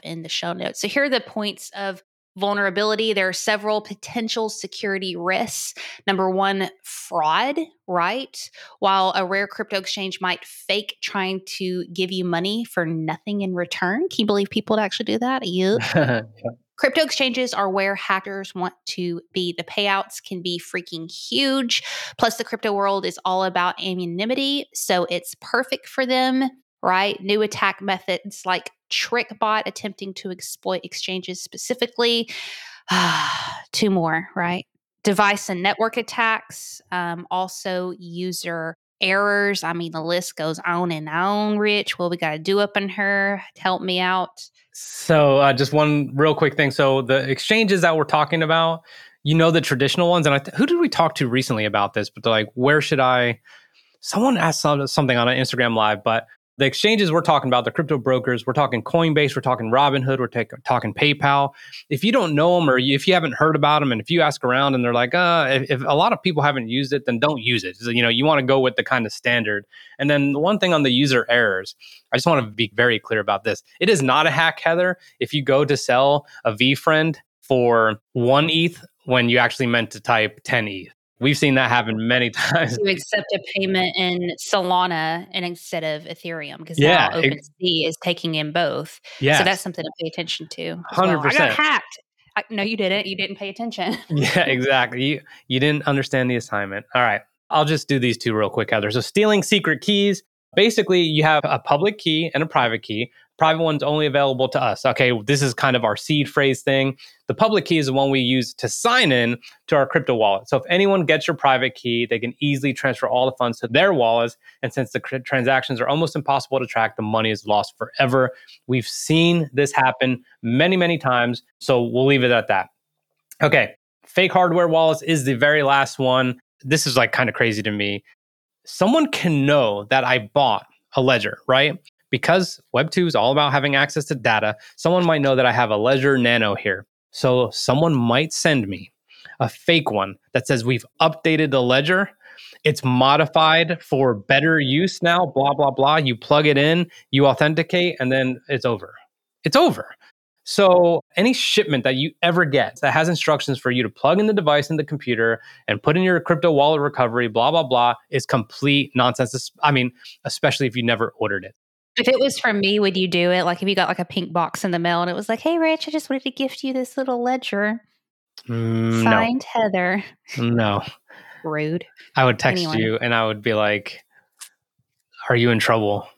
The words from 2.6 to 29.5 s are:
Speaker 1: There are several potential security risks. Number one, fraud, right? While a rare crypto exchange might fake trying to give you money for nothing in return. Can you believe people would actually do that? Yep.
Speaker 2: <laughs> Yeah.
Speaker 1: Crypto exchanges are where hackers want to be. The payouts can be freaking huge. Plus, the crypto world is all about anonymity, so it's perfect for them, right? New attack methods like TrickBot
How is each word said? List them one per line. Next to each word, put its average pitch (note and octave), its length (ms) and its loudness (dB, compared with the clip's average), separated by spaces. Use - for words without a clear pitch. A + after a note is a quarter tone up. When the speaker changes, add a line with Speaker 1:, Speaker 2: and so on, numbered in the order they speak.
Speaker 1:
There G3 160 0
are F#3 60 -2
several G#3+ 480 -2
potential A3 680 -6
security F#3+ 720 -8
risks. F#3 560 -4
Number F#3+ 220 0
one, F#3+ 400 0
fraud, F#3 760 -2
right? F#3+ 600 -4
While F#3+ 340 2
a F#3+ 120 0
rare G3 200 -2
crypto G#3 320 -6
exchange F#3+ 440 -8
might F3+ 240 -4
fake - 560 -6
trying F#3+ 400 -4
to F#3 360 -4
give F#3 200 -4
you F#3 100 -2
money F#3 400 -2
for F3+ 220 -4
nothing D#3+ 560 -6
in F#3 120 -4
return. F3+ 540 -4
Can - 120 -6
you A3 60 0
believe G3+ 240 0
people A3 280 -2
would G#3+ 40 0
actually G#3 240 -4
do G#3+ 140 -2
that? B3+ 260 -4
Yep. F#3 360 0
Speaker 2:
<laughs> - 0 -
Yeah. B2+ 280 2
Speaker 1:
Crypto C#4 260 2
exchanges B3+ 500 -2
are G3+ 160 -2
where G3 240 0
hackers G3 640 -6
want F3+ 180 -4
to F3 340 -6
be. F3 220 -2
The E3+ 80 -8
payouts G3 600 -4
can F#3 180 -12
be F3 180 -6
freaking E3+ 520 -12
huge. C4+ 720 -2
Plus, A3+ 200 0
the A#3+ 60 -6
crypto G#3+ 300 -6
world G3 320 0
is F3+ 180 -8
all F#3 200 -2
about F3+ 360 -2
anonymity, G#3+ 960 -4
so F3+ 340 -2
it's F3+ 340 -8
perfect - 460 -4
for C4 200 -4
them, C4 420 0
right? G3 400 0
New G#3 220 0
attack G3 400 -2
methods G3 640 -6
like F3+ 240 -4
TrickBot A3 800 -2